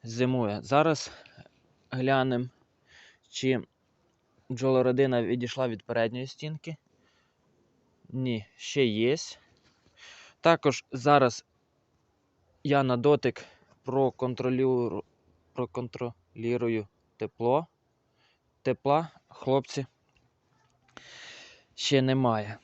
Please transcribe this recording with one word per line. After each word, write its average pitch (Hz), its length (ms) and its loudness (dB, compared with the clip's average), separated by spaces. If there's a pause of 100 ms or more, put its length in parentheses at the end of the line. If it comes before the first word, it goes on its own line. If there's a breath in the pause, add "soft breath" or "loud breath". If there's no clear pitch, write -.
Зимує. 120 600 -2
Зараз 151 480 0 (800 loud breath)
глянемо, 127 580 0 (800 soft breath)
чи 131 340 -2 (840)
бджолородина 127 760 2
відійшла 123 460 -4
від 110 140 -6
передньої 117 440 -4
стінки. 151 500 -12 (1300)
Ні, 123 380 -6 (100)
ще - 280 0
є. 117 320 2 (1200 loud breath)
Також 160 520 2
зараз 135 520 4 (1200)
я 139 180 4
на 127 140 2
дотик 131 480 2 (400 soft breath)
проконтролюру-, 127 1200 0 (480)
проконтролюрую 117 1300 -4 (300)
тепло. 123 500 -2 (960)
Тепла, 143 460 0 (200)
хлопці, 135 580 -2 (1900 loud breath)
ще 135 280 2
немає. 117 600 0